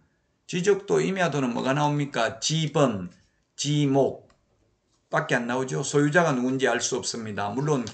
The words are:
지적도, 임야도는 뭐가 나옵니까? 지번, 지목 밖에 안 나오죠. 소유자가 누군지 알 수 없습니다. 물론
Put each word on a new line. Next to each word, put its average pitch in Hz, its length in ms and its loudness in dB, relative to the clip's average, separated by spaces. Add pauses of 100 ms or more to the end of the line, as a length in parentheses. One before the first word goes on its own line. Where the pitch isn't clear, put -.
(460)
지적도, 185 540 2
임야도는 156 540 0
뭐가 120 200 0
나옵니까? 143 680 0
지번, 147 720 0 (460)
지목 139 720 0 (800)
밖에 156 260 -2
안 120 120 0
나오죠. 135 360 -4
소유자가 147 500 2
누군지 127 340 0
알 120 140 0
수 127 160 -2
없습니다. 107 520 -6
물론 131 440 -2